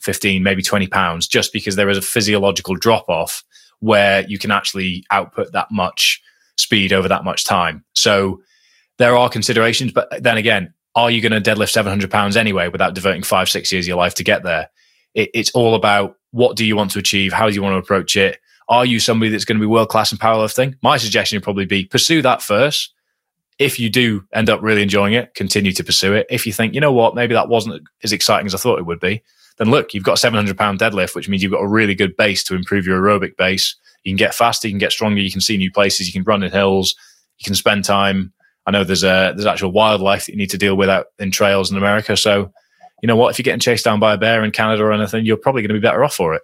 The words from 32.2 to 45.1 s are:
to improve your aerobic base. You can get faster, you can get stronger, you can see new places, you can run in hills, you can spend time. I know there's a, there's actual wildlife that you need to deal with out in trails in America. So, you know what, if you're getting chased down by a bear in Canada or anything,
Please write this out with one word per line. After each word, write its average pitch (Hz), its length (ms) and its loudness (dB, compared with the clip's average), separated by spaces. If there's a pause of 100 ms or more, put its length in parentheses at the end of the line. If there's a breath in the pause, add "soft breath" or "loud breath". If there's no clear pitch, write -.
to 95 120 -6
improve 92 300 -2
your 92 160 0
aerobic 98 360 0
base. 92 380 -2 (280 soft breath)
You 95 80 -4
can 95 60 -2
get 104 180 0
faster, 117 320 0
you 101 60 -6
can 101 60 -4
get 95 120 0
stronger, 104 300 -2
you 98 100 -4
can 95 100 -6
see 107 140 0
new 92 160 -2
places, 98 360 0
you 87 60 -10
can 95 100 -4
run 101 200 0
in 90 80 -4
hills, 98 440 0 (420 soft breath)
you - 80 -14
can 98 100 -2
spend 101 300 0
time. 98 480 0 (320)
I 98 60 -2
know 101 120 2
there's 87 200 -2
a, 92 320 2
there's 104 120 -2
actual 92 240 -2
wildlife 104 560 2
that - 60 -14
you 101 40 -10
need 98 140 -4
to 98 60 -6
deal 98 180 2
with 98 140 2
out 92 180 0 (100)
in 98 140 -4
trails 98 400 2
in 98 60 -4
America. 101 380 0
So, 101 380 0 (480 soft breath)
you 110 60 -4
know 113 80 4
what, 117 160 6
if - 80 -6
you're 123 40 -4
getting 120 160 0
chased 120 240 0
down 107 160 2
by 107 140 4
a 104 40 -2
bear 110 260 2
in 107 80 -2
Canada 110 320 0
or 107 80 2
anything, 107 340 -2